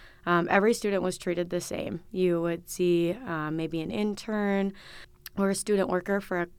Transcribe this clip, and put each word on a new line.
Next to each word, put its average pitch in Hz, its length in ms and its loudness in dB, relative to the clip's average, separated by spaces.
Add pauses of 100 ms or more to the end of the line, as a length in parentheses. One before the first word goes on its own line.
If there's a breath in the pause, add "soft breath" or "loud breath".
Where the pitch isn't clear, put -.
(260 loud breath)
um, 175 260 4
every 202 220 6
student 202 280 0
was 185 160 -2
treated 175 320 -2
the 175 120 -2
same. - 400 -6 (100)
You 180 300 2
would 170 280 -4
see, 175 440 2 (120)
uh, 156 260 -4
maybe 160 280 -2
an 160 120 -4
intern 202 840 0 (640 loud breath)
or 196 120 2
a 196 60 0
student 196 320 2
worker 185 320 0
for 185 220 -2
a 170 60 -2 (120)